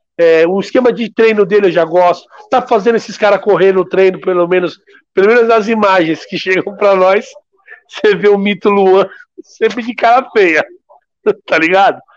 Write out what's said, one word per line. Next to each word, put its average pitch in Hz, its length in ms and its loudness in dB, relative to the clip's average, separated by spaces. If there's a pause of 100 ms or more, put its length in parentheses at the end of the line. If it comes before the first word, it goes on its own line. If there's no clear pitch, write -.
(180)
é, 165 300 2
o 190 120 -2
esquema 247 320 0
de 220 220 -6
treino 220 320 2
dele 202 220 0
eu 175 40 -2
já 165 140 0
gosto. 175 420 0 (220)
Tá 254 120 0
fazendo 233 340 0
esses 208 220 -8
caras 202 240 0
correr 185 300 2
no 185 140 0
treino, 185 340 0
pelo 175 280 -2
menos, 175 320 -4 (340)
pelo 190 140 2
menos 233 200 2
nas 226 200 0
imagens 190 580 -2
que 185 120 -12
chegam 185 380 -6
pra 196 200 0
nós, 190 320 0 (600)
você 208 280 0
vê 180 120 0
o 202 100 2
Mito 202 320 -2
Luan 190 380 2 (340)
sempre 220 420 -6
de 233 100 -8
cara 240 380 0
feia, 170 340 0 (580)
<laughs> - 220 -4
tá 165 120 -2
ligado? 170 420 0 (180)